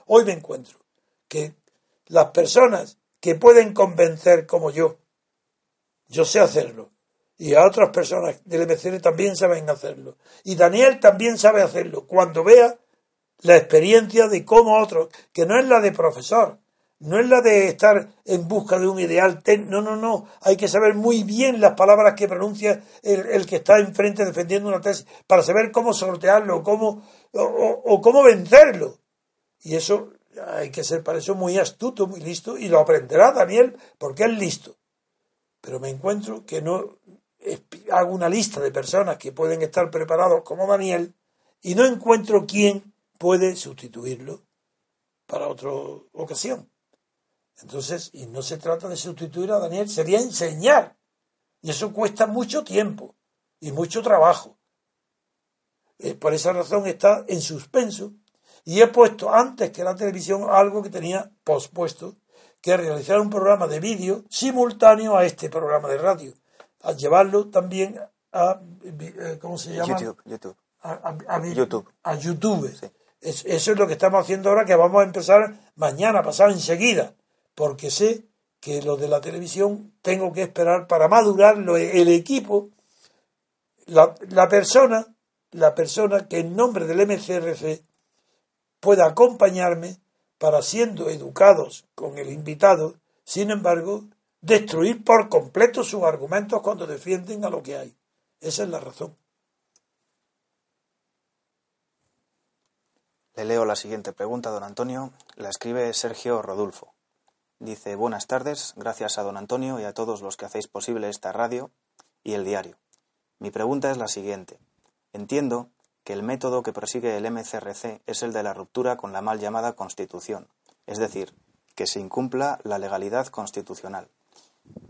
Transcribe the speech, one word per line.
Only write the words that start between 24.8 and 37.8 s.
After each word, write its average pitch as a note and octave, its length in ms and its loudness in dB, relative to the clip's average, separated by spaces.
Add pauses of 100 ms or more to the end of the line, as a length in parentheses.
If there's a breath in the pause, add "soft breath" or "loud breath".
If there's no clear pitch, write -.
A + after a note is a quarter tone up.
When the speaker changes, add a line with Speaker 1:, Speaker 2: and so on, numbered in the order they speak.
Speaker 1:
tesis - 260 -6 (200 soft breath)
para F3 160 6
saber A3 280 2
cómo A#3 220 0
sortearlo, F#3 720 0
cómo, G#3 400 -2 (300 loud breath)
o, A#3 100 -4
o, - 420 -2
o G#3 160 4
cómo B3 220 6
vencerlo. G#3+ 720 8 (640)
Y D#3+ 160 -6
eso, G3+ 360 -2 (340)
hay D3+ 240 -8
que D3 140 -10
ser D#3+ 200 -6
para D#3+ 140 -4
eso F#3+ 160 -4
muy F#3 240 -2
astuto, G#3 480 -4
muy F#3 140 -12
listo, E3+ 360 -10
y A3 120 -10
lo E3 120 6
aprenderá D#3 520 4
Daniel, A3+ 440 2 (220 soft breath)
porque C#3+ 260 -4
es A#3 60 2
listo. G3 480 -8 (840)
Pero - 180 -12
me C3+ 120 -10
encuentro G#3 560 -8
que D#3 160 -8
no F#3 340 -6 (440)
esp-, - 520 -12